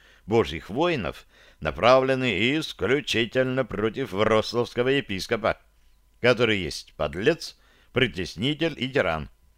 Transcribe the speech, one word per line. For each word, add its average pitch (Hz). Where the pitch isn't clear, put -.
божьих 90
воинов 131
направлены 127
исключительно 131
против 107
вроцлавского 110
епископа, 110
который 113
есть -
подлец, 90
притеснитель 127
и 127
тиран. 90